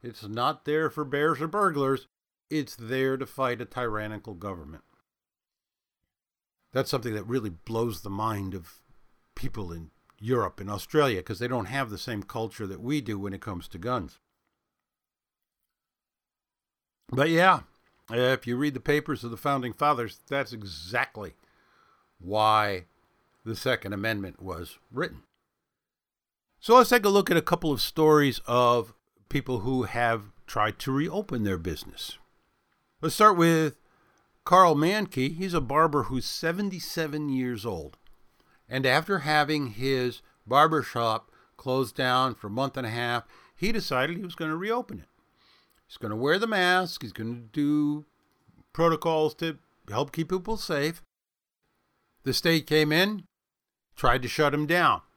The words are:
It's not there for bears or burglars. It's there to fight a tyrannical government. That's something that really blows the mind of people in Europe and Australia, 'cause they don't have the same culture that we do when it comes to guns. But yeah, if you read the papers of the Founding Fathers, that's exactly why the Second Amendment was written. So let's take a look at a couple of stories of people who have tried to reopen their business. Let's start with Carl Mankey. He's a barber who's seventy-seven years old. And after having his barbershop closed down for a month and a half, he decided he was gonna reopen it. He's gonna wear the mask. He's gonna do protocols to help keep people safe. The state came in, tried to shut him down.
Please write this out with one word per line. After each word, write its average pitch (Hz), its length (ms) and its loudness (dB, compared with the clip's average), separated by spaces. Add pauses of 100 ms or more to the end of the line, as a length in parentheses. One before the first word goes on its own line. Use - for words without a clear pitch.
It's 120 200 -14
not 120 420 -2
there 151 260 0
for 151 120 -6
bears 143 380 0
or 165 60 -4
burglars. 147 600 0 (420)
It's 151 260 -4
there 131 420 -2
to 131 80 -6
fight 123 360 -4
a 117 40 -8
tyrannical 107 720 -6
government. 85 480 -12 (1900)
That's 131 200 -2
something 117 240 -4
that 104 80 -6
really 110 260 -4
blows 113 520 -4
the 101 100 -10
mind 101 420 -4
of 87 300 -14 (500)
people - 380 -6
in 82 180 -14 (300)
Europe 110 400 -2
and 98 100 -10
Australia, 113 540 0
'cause 95 160 -10
they 120 80 -6
don't 120 180 -4
have 123 240 -6
the 101 80 -10
same 107 240 -6
culture 110 460 -8
that 95 140 -12
we 139 200 -4
do 107 160 -6
when 98 160 -8
it 92 80 -12
comes 90 280 -10
to 90 100 -14
guns. 107 400 -6 (3000)
But 135 200 2
yeah, 165 340 6 (460)
if 123 380 0
you 120 100 -2
read 143 160 0
the 120 60 -8
papers 147 440 -2
of 117 80 -8
the 113 60 -12
Founding 131 360 -2
Fathers, 127 540 0
that's 139 260 -4
exactly 98 840 -8 (840)
why 104 680 2 (560)
the 110 120 -8
Second 110 380 -4
Amendment 101 480 -6
was 87 380 -12 (120)
written. 120 320 -8 (1400)
So 226 160 6
let's 240 140 8
take 214 140 4
a 202 60 4
look 196 200 4
at 170 80 4
a 156 40 4
couple 175 320 0
of 120 80 -2
stories 151 680 4
of 120 480 2 (320)
people 127 320 -4
who 127 240 -2
have 113 480 -2 (160)
tried 107 320 -2
to 135 120 -6
reopen 156 520 -2
their 98 140 0
business. - 600 -10 (840)
Let's 156 140 -4
start 214 200 8
with 165 420 4 (680)
Carl 180 280 8
Mankey. 160 600 0
He's 180 180 -6
a 165 80 2
barber 147 420 2
who's 127 220 -4
seventy-seven 165 1000 -4
years 123 380 -2
old. 82 320 -8 (720)
And 131 160 -4
after 160 340 2
having 147 520 0
his 127 500 -2 (260)
barbershop 123 840 2 (280)
closed 131 380 -2
down 127 380 2
for - 140 -14
a - 20 -8
month 131 280 -4
and 123 100 -6
a 110 40 -6
half, 120 360 -2 (280)
he 214 180 -2
decided 156 440 0
he 208 60 -10
was 170 120 -12
gonna 160 200 -4
reopen 220 460 -6
it. - 80 -20 (760)
He's - 120 -20
gonna 107 180 -8
wear 143 240 2
the 226 80 -2
mask. 180 540 0
He's 110 100 -12
gonna 113 240 -8
do 147 720 -2 (680)
protocols 160 640 2
to 160 240 -6 (300)
help 120 240 -2
keep 165 160 -4
people 185 260 -2
safe. 156 480 -4 (1200)
The 131 100 -2
state 165 340 2
came 151 260 4
in, 190 340 2 (720)
tried 123 240 2
to 123 80 -6
shut 147 240 2
him 151 120 0
down. 160 360 2 (160)